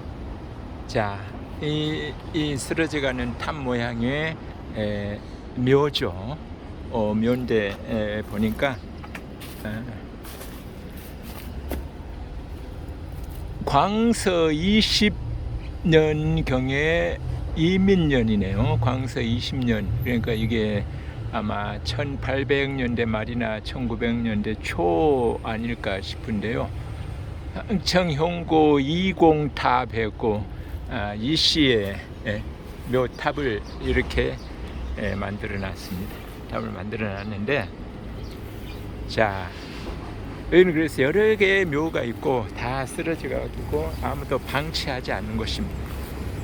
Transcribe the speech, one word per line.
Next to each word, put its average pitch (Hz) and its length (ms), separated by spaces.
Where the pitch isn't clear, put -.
자, 101 320
이, 151 500
이 151 240
쓰러져가는 135 800
탑 151 180
모양의, 123 800
에, 104 440
묘죠. 127 840
어, 107 240
묘인데, 113 600
에, 107 340
보니까, 110 520
에, 107 40
광서 185 880
이십 202 640
년경의 156 1400
이민년이네요. 139 1300
광서 127 400
이십 120 360
년. 113 300
그러니까 120 300
이게 110 500
아마 104 520
천팔백 139 840
년대 120 340
말이나 110 560
천구백 117 520
년대 110 480
초 156 840
아닐까 113 580
싶은데요. 113 680
항청 180 580
형고 156 720
이공탑했고, 127 1600
아, 104 240
이 110 240
씨의, 117 580
예, 107 180
묘탑을 127 720
이렇게, 127 540
예, 101 160
만들어 101 420
놨습니다. 95 540
탑을 113 220
만들어 107 360
놨는데, 101 600
자, 98 400
여기는 180 220
그래서 151 280
여러 196 360
개의 196 260
묘가 160 400
있고 120 420
다 127 280
쓰러져 160 440
가지고 127 600
아무도 135 360
방치하지 139 760
않는 107 240
곳입니다. 104 400